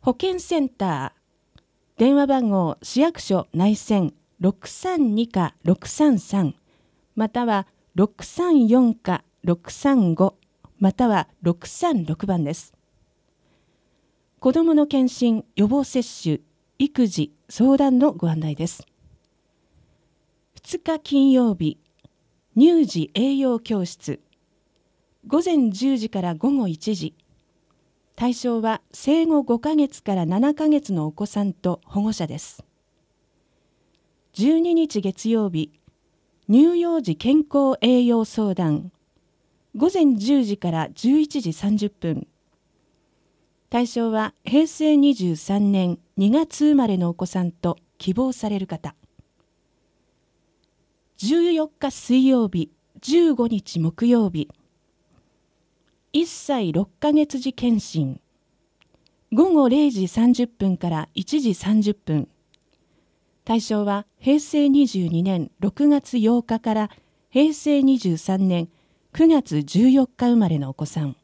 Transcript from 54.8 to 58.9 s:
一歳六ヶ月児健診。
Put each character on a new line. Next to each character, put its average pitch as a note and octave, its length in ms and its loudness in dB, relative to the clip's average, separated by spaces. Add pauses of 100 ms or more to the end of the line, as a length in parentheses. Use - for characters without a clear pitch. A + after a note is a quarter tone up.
一 E4 140 0
歳 A#3 460 -4
六 F3 160 -2 (120)
ヶ D4 120 2
月 D4 260 2
児 C4 140 -6
健 A#3 280 0
診。 C#3 400 -6 (1120)